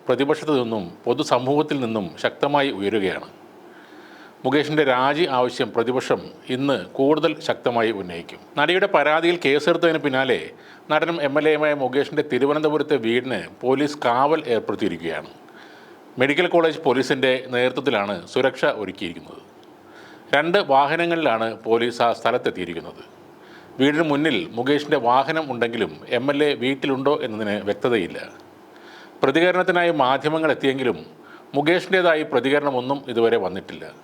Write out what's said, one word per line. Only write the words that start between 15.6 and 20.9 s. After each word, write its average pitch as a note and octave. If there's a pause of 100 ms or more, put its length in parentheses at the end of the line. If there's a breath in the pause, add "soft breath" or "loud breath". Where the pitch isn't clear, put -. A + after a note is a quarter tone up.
മെഡിക്കൽ C#3+
കോളേജ് D#3+
പോലീസിൻ്റെ B2+ (220)
നേതൃത്വത്തിലാണ് B2 (180)
സുരക്ഷ C3+ (160)
ഒരുക്കിയിരിക്കുന്നത്. F#2 (920 loud breath)
രണ്ട് E3+ (140)
വാഹനങ്ങളിലാണ് C#3+ (160)